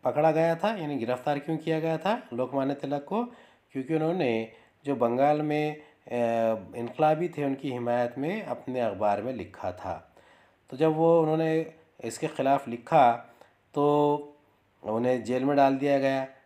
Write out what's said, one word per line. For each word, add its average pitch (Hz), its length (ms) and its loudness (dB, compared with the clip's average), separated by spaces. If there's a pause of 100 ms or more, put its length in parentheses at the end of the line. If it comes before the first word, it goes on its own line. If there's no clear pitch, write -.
पकड़ा 151 280 4
गया 165 240 2
था, 208 200 -2
यानी 147 220 -4
गिरफ़्तार 123 400 -2
क्यों 156 180 -4
किया 160 240 -2
गया 160 180 -2
था 220 340 -2
लोकमान्य 135 420 -2
तिलक 143 300 -6
को? 226 200 -2 (480)
क्योंकि 131 220 -4
उन्होंने 151 580 0 (320)
जो 139 120 -2
बंगाल 135 460 2
में, 151 340 -2
अ, 151 60 -20 (960)
इनकलाबी 156 520 0
थे 147 160 -6
उनकी 139 280 -4
हिमायत 120 460 -2
में 185 240 -4
अपने 131 380 -6
अखबार 101 420 0
में 127 100 -6
लिखा 95 400 -8
था। - 420 -12 (560)
तो 131 60 -12
जब 156 200 2
वो 165 260 6
उन्होंने 160 500 0 (320)
इसके 117 220 -6
ख़िलाफ़ 135 440 0
लिखा 120 640 4 (400)
तो 147 100 2 (1000)
उन्हें 120 400 0
जेल 127 200 -2
में 143 120 2
डाल 139 200 6
दिया 139 220 2
गया। 135 300 0 (180)